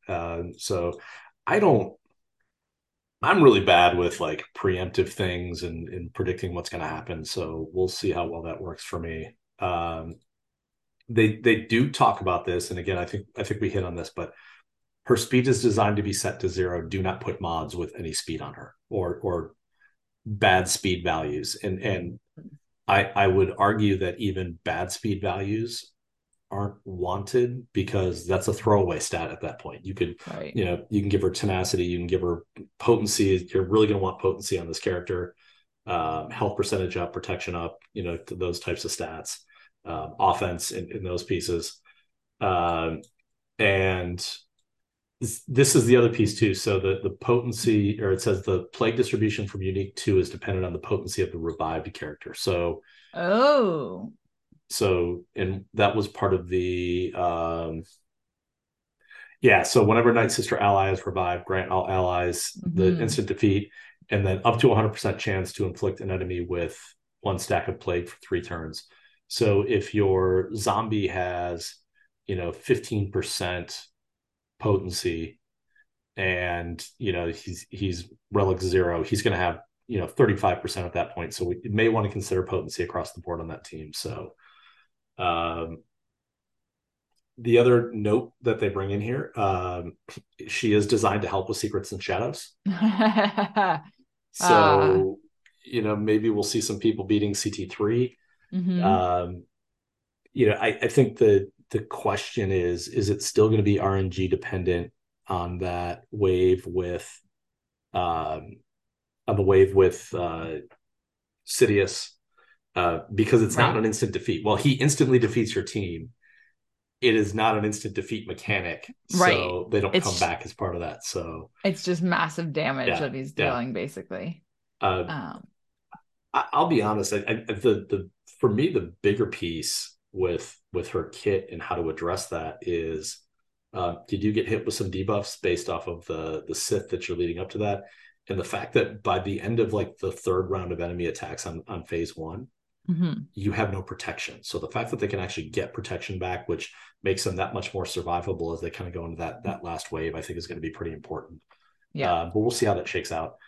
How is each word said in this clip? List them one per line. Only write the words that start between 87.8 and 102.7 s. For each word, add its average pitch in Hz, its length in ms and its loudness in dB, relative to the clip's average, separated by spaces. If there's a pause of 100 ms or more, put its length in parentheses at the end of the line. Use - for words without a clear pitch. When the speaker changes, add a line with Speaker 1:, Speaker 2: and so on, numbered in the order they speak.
Speaker 1:
note 107 480 0
that 120 180 0
they 101 100 0
bring 95 200 -4
in 101 120 -2
here, 120 340 -4
um, 92 580 -2 (540)
she 107 260 0
is 104 140 4
designed 104 340 2
to 95 60 -2
help 95 220 -2
with - 80 -2
secrets - 340 -4
and 92 100 -10
shadows. 113 520 -4 (120)
Speaker 2:
<laughs> 202 1160 2 (540)
Speaker 1:
So, 185 120 -2
Speaker 2:
Uh. 170 800 6 (360)
Speaker 1:
you 123 200 -2
know, 104 120 2
maybe 107 360 2
we'll 104 100 2
see 104 200 0
some 101 180 -2
people 107 260 2
beating 104 300 2
C 101 160 -2
T 92 160 -8
three. 117 500 0 (340)
Speaker 2:
Mm-hmm. 180 320 0
Speaker 1:
Um, 90 600 0 (880)
you 117 160 8
know, 104 100 6
I, 113 100 2 (120)
I 117 60 2
think 113 320 6
the, 101 320 8 (180)
the - 100 -2
question - 720 -2
is, 87 360 0